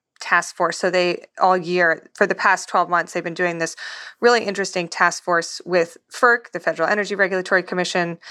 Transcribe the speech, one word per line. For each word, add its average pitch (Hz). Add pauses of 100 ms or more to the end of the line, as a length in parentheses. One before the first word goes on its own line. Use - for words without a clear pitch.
(200)
task -
force. 170
So 185
they, 180 (120)
all 185
year, 170
for 202
the 185
past 190
twelve 180
months, 170
they've 175
been 170
doing 170
this 165 (460)
really 240
interesting 185
task 175
force 170
with 170 (120)
ferc, 233
the 175
Federal 160
Energy 202
Regulatory 185
Commission, 175 (140)